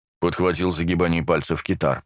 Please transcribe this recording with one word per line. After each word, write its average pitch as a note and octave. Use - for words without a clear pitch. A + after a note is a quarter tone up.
подхватил F2+
загибание E2+
пальцев D#2+
Китар. D2+